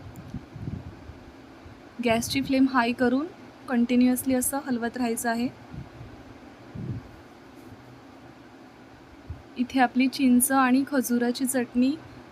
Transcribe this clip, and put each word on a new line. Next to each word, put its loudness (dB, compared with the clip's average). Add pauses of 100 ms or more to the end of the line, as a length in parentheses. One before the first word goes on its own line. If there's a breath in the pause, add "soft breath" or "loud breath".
(2000)
गॅसची 0
फ्लेम 2
हाय 0
करून 0 (440)
कंटिन्युअसली 2
असं -2
हलवत -4
राहायचं -2
आहे. -2 (4000)
इथे -2
आपली 4
चिंच 4
आणि 4
खजुराची 0
चटणी 0 (400)